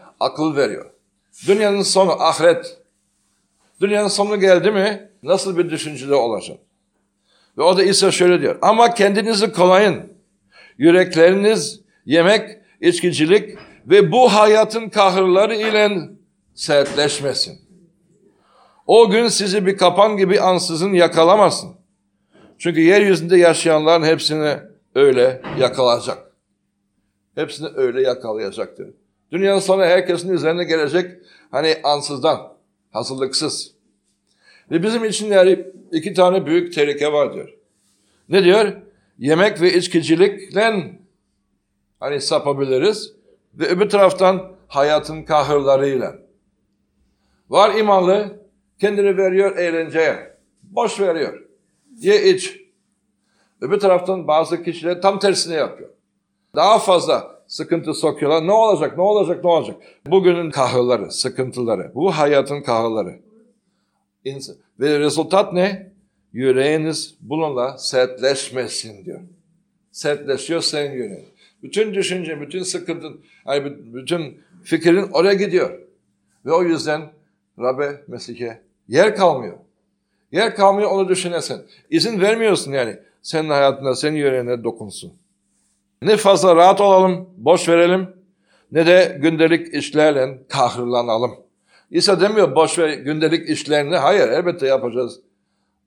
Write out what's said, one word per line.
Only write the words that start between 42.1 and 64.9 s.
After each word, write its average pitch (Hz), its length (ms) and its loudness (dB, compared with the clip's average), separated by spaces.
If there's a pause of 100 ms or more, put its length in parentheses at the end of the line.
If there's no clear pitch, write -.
sapabiliriz 143 920 -2 (400)
ve 156 140 -6
öbür 185 220 0
taraftan 190 640 2 (160)
hayatın 151 560 -2
kahırlarıyla. 139 920 0 (1300)
Var 202 260 4
imanlı, 202 640 0 (400)
kendini 202 380 0
veriyor 190 400 0
eğlenceye, 160 800 -4 (260)
boş - 360 -4
veriyor, 165 460 -4 (520)
ye 190 360 2
iç. - 260 -8 (1000)
Öbür 185 180 -2
taraftan 180 480 0
bazı 160 360 0
kişiler 175 380 -6
tam 196 180 2
tersini 170 360 -2
yapıyor. - 340 -6 (640)
Daha 196 240 4
fazla 156 680 -2
sıkıntı 156 460 -6
sokuyorlar. 151 540 -2
Ne 196 40 0
olacak, 180 460 0
ne 180 60 -2
olacak, 196 400 0
ne 175 60 0
olacak? 123 260 0 (320)
Bugünün 175 440 2
kahırları, 123 600 0
sıkıntıları, 123 840 -6
bu 170 160 -2
hayatın 143 500 0
kahırları. 113 580 -4 (1080)
İns-, 135 300 -14 (240)
ve 147 200 0